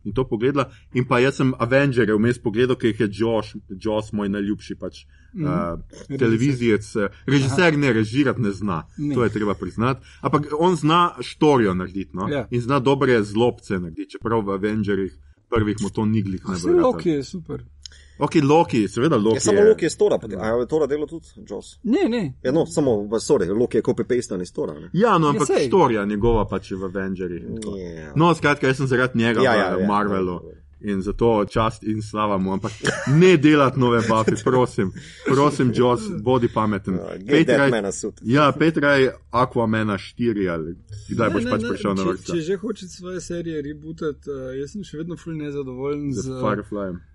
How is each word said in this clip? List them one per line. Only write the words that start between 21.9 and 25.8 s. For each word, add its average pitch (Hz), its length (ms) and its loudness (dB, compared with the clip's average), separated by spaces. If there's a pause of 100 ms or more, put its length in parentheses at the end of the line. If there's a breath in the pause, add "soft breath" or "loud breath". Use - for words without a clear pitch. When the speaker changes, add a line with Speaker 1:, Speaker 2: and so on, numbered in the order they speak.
Speaker 2:
ne. 220 320 -2
Speaker 3:
Ja, 127 140 -2
no, 156 140 2
samo, 156 240 0 (200)
sorry, 107 400 0
Loki 113 280 0
je 104 40 2
copy-pastan 117 580 -2
iz 90 120 -10
Tora, 76 220 -6
ne? 82 180 -16
Speaker 1:
Ja, 196 260 4
no, 160 80 4
Speaker 2:
Ja, 147 40 4
Speaker 1:
ampak - 180 2
Speaker 2:
sej. 233 180 2
Speaker 1:
štorija 117 380 4